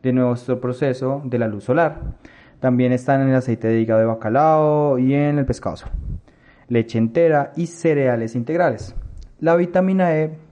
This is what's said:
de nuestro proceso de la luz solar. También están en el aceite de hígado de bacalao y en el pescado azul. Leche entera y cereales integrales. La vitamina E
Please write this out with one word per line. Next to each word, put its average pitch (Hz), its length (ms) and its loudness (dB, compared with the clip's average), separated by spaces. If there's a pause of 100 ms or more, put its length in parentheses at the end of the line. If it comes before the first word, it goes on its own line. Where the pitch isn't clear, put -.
de 127 100 0
nuestro 123 460 0
proceso 131 640 -4
de 123 160 -4
la 113 80 0
luz 104 160 -8
solar. 156 380 0 (580)
También 123 320 2
están 135 300 0
en 135 80 2
el 131 60 4
aceite 120 340 -2
de 113 100 2
hígado 110 220 2
de 113 40 4
bacalao 147 960 2
y 131 140 2
en 147 260 2
el 135 60 0
pescado 95 300 -6
azul. - 160 -14 (760)
Leche 117 300 0
entera 139 580 2
y 165 120 -4
cereales 127 680 0
integrales. 143 640 -2 (420)
La 165 160 2
vitamina 180 580 2
E 156 240 -2 (140)